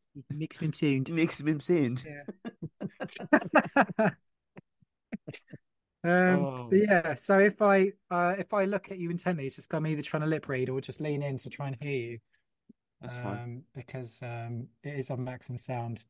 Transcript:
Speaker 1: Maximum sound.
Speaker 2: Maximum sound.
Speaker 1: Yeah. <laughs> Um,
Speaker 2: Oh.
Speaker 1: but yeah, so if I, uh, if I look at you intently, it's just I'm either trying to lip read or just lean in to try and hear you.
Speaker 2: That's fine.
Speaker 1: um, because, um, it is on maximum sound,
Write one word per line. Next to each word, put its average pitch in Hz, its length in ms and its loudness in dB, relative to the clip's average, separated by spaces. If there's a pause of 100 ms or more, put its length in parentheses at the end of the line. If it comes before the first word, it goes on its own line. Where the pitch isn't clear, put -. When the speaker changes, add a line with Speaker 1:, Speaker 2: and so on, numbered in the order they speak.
(320)
Speaker 1:
Maximum 156 420 -4
sound. 135 380 0
Speaker 2:
Maximum 156 480 0
sound. 135 460 0 (1300)
Speaker 1:
Yeah. - 840 4
<laughs> - 40 -20 (1900)
Um, 180 400 6
Speaker 2:
Oh. 127 240 -4
Speaker 1:
but 190 100 6
yeah, 180 360 4
so 196 240 4
if 202 220 4
I, 196 320 6 (180)
uh, 175 260 2
if 190 160 -6
I 196 120 2
look 196 260 -4
at 190 80 -10
you 170 100 -4
intently, 175 360 -2
it's 131 100 -8
just - 180 -10
I'm 156 140 -2
either 151 140 -2
trying 156 180 -4
to 156 80 -2
lip 156 220 -2
read 127 200 0
or 135 120 -2
just - 180 -10
lean 147 240 -2
in 139 140 -4
to 127 120 -12
try 143 180 -8
and 131 120 -6
hear 147 160 -6
you. 117 240 -6 (840)
Speaker 2:
That's 123 140 -12
fine. 107 200 -6
Speaker 1:
um, 120 260 -10 (120)
because, 127 480 -12
um, 117 440 -8 (160)
it 147 140 -10
is 131 140 -6
on 127 120 -6
maximum 123 360 -10
sound, 117 500 -8